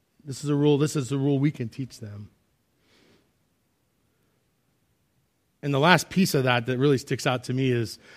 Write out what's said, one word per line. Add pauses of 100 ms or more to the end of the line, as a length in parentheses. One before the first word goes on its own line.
(240)
This
is
a
rule.
This
is
the
rule
we
can
teach
them." (3250)
And
the
last
piece
of
that
that
really
sticks
out
to
me
is (160)